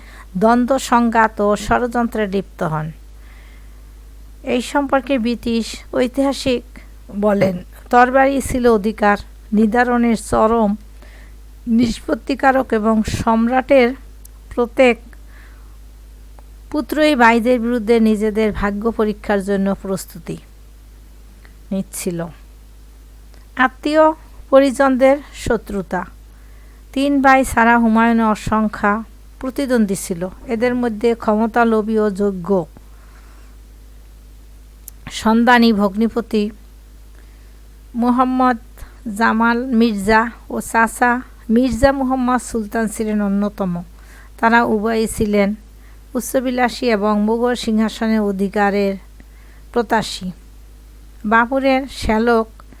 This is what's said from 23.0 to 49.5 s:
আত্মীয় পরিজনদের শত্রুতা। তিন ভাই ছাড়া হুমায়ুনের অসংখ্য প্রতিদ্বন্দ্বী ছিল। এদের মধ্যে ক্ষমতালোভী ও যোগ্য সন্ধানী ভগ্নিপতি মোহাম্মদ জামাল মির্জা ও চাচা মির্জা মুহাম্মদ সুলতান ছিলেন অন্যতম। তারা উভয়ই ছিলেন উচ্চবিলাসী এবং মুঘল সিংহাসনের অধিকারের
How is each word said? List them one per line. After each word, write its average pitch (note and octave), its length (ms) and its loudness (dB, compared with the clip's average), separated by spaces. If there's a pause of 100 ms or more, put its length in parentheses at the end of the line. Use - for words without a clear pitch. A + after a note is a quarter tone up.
আত্মীয় D#4 560 2 (380)
পরিজনদের C4+ 680 4 (160)
শত্রুতা। G3+ 720 -6 (840)
তিন C#4 300 0
ভাই C4+ 220 6
ছাড়া A#3 340 2
হুমায়ুনের A3+ 480 2
অসংখ্য G#3+ 800 -2 (340)
প্রতিদ্বন্দ্বী A#3+ 560 -2
ছিল। F#3 340 -8 (180)
এদের B3 280 -2
মধ্যে A#3 400 -2
ক্ষমতালোভী A3 840 0
ও G#3+ 120 0
যোগ্য F#3+ 560 -2 (2500)
সন্ধানী A#3 600 2
ভগ্নিপতি G#3 800 -2 (1400)
মোহাম্মদ B3+ 640 2 (580)
জামাল A3+ 500 0
মির্জা A3 640 2 (200)
ও A#3 100 -6
চাচা A#3+ 600 0 (300)
মির্জা B3 420 2
মুহাম্মদ B3+ 480 -2
সুলতান A3 480 -6
ছিলেন G#3+ 340 -4
অন্যতম। G3 600 -2 (580)
তারা A#3 240 4
উভয়ই A3+ 420 -2
ছিলেন G#3 480 0 (600)
উচ্চবিলাসী B3 720 -2
এবং G#3 360 0
মুঘল A#3 320 0
সিংহাসনের A3 640 -2
অধিকারের G3+ 760 -2 (760)